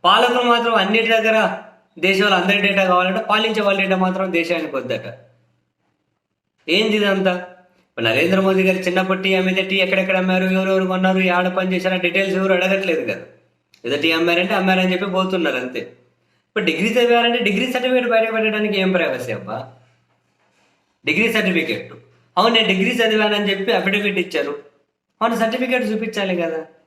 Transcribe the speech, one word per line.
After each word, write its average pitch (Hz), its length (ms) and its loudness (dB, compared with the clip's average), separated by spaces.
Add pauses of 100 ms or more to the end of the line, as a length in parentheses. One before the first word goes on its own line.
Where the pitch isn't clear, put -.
పాలకులు 240 380 4
మాత్రం 233 320 2
అన్నిటి 214 340 2
దగ్గర 220 300 2 (600)
దేశంలో 190 380 2
అందరి 196 300 2
డేటా 196 180 2
కావాలంటే, 185 460 2
పాలించే 214 320 0
వాళ్ళ 196 180 2
డేటా 190 260 0
మాత్రం 185 260 -2
దేశానికి 165 440 -2
వద్దట. 120 300 -6 (1600)
ఏంది 214 280 2
ఇదంతా? 190 380 2 (480)
ఇప్పుడు - 240 -6
నరేంద్ర 170 340 2
మోదీ 190 220 2
గారు 185 160 2
చిన్నప్పుడు 185 440 0
టీ 190 120 0
అమ్మితే 185 280 0
టీ 190 140 -2
ఎక్కడెక్కడ 190 400 0
అమ్మారు, 185 280 2
ఎవరెవరు 190 420 0
కొన్నారు, 190 340 2 (120)
ఆడ 180 160 2
పని 185 260 -2
చేశారు, 185 260 -2
డీటెయిల్స్ 190 360 0
ఎవరు 190 160 0
అడగట్లేదు 190 580 0
కదా. 95 140 -8 (600)
ఏదో 131 180 -2
టీ 165 80 2
అమ్మారంటే 170 440 0
అమ్మారని 185 380 2
చెప్పి 185 140 -2
పోతున్నారు 185 500 0
అంతే. 127 240 -6 (600)
ఇప్పుడు - 240 -6
డిగ్రీ 165 240 0
చదివారంటే 240 500 2
డిగ్రీ 202 340 0
సర్టిఫికేట్ 247 400 0
బయట 226 200 2
పెట్టడానికి 214 480 -2
ఏం 190 120 2
ప్రైవసీ 131 400 -2
అబ్బా? 101 240 -8 (1500)
డిగ్రీ 175 280 0
సర్టిఫికేట్, 180 600 -2 (440)
అవును 226 180 2
నేను 220 140 0
డిగ్రీ 196 260 0
చదివానని 214 560 0
చెప్పి 190 220 -2
అఫిడవిట్ 190 460 -2
ఇచ్చారు, 147 360 -4 (640)
అవును 226 160 0
సర్టిఫికేట్ 240 560 -2
చూపించాలి 196 440 -4
కదా. 160 240 -4 (260)